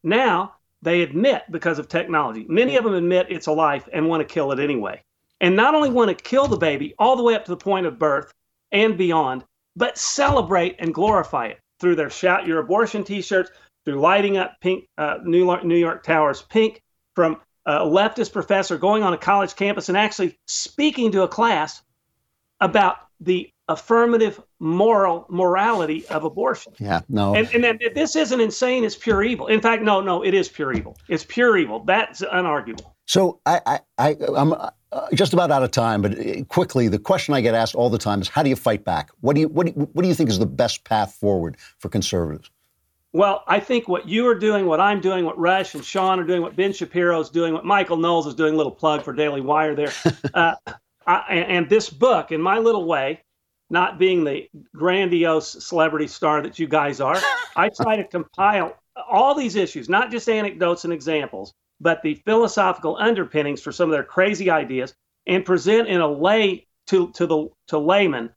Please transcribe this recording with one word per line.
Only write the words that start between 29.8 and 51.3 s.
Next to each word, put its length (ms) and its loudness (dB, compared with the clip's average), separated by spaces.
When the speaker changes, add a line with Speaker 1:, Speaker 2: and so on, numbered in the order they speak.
Speaker 1:
no, 200 2
no, 220 -2
it 120 2
is 120 2
pure 240 -6
evil. 240 -6
It's 160 -4
pure 320 2
evil. 260 -2
That's 380 0
unarguable. 720 -4
Speaker 2:
So 380 2
I, 200 2
I, 140 -2
I, 180 0
I'm, 160 2
uh, 160 -8
just 200 2
about 180 4
out 120 2
of 80 -2
time, 300 0
but, 160 0
uh, 260 -6
quickly, 440 0
the 120 0
question 340 0
I 80 0
get 140 2
asked 200 0
all 140 2
the 80 -2
time 240 -2
is, 60 -6
"How 160 -2
do 60 2
you 60 2
fight 300 -2
back? 240 -4
What 140 2
do 60 2
you, 60 2
what 180 0
do 100 -4
you, 180 -4
what 100 0
do 40 2
you 60 2
think 160 0
is 80 0
the 80 0
best 380 -2
path 320 -2
forward 420 -2
for 100 -10
conservatives?" 600 -4
Speaker 1:
Well, 340 0
I 120 2
think 280 -2
what 200 -4
you 200 0
are 80 4
doing, 320 0
what 120 2
I'm 220 2
doing, 240 0
what 120 -6
Rush 380 0
and 80 -12
Sean 360 0
are 40 -4
doing, 180 0
what 140 -6
Ben 160 0
Shapiro's 580 -2
doing, 240 0
what 120 -6
Michael 320 2
Knowles 300 2
is 80 -10
doing, 200 2
little 160 0
plug 320 0
for 80 -10
Daily 300 -2
Wire 340 0
there, 160 -2
Speaker 2:
<laughs> 200 -8
Speaker 1:
uh, 220 2
I, 100 4
and, 220 -2